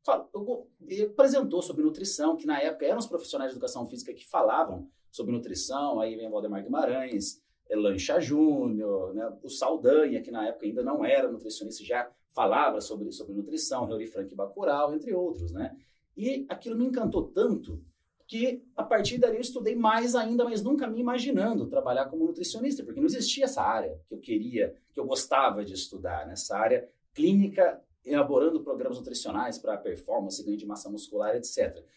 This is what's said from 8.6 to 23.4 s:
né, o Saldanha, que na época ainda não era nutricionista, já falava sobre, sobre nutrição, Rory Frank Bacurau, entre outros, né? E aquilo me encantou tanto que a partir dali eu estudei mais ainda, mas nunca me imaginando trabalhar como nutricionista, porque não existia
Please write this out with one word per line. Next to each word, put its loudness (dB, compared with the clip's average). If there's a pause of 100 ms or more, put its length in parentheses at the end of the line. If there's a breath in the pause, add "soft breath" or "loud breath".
né, -4 (120)
o -14
Saldanha, 4
que -12
na -4
época -6
ainda -4
não -2
era 4
nutricionista, -10
já -4 (200 soft breath)
falava 2
sobre, -8
sobre -12
nutrição, -4
Rory -6
Frank -10
Bacurau, 0
entre -4
outros, -2
né? -8 (420 loud breath)
E -4
aquilo -8
me 2
encantou 0
tanto 0 (460)
que -2 (120)
a -2
partir 2
dali 6
eu -2
estudei -2
mais 4
ainda, 2
mas 0
nunca 2
me -2
imaginando 2
trabalhar 2
como 2
nutricionista, -2
porque -8
não 6
existia 0